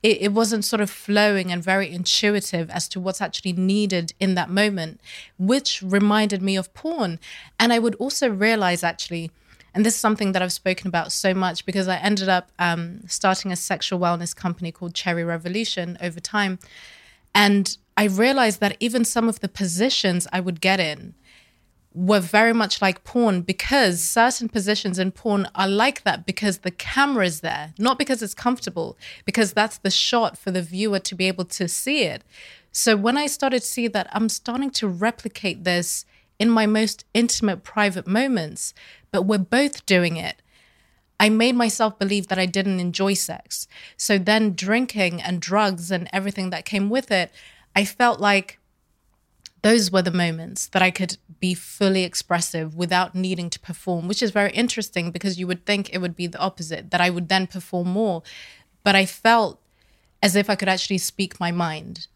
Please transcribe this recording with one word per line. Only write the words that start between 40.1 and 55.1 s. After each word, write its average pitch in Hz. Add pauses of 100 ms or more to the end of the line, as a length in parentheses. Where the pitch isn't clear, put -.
it, - (800)
I 208
made 233
myself 226
believe 196
that 185
I 185
didn't 190
enjoy 185
sex. - (300)
So 208
then 208
drinking 196
and 175
drugs 185
and 175
everything 196
that 165
came 202
with 254
it, 180 (460)
I 196
felt 214
like 196 (1040)
those 214
were 185
the 175
moments 170
that 185
I 185
could 180 (240)
be 180
fully 190
expressive 170
without 180
needing 185
to -
perform, 175
which 208
is 208
very 202
interesting 208